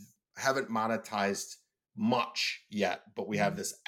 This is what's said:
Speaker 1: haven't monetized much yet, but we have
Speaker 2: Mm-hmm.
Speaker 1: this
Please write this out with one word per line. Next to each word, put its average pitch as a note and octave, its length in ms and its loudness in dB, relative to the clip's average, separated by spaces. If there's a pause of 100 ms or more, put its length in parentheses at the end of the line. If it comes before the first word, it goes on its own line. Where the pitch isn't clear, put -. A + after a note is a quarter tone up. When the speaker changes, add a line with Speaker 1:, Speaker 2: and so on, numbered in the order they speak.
(360)
Speaker 1:
haven't C3+ 340 2
monetized A2 840 0 (400)
much - 720 0
yet, G2 320 0 (140)
but G2+ 120 -4
we G#2+ 100 0
have G2+ 140 4
Speaker 2:
Mm-hmm. F#2 60 -6
Speaker 1:
this - 300 -8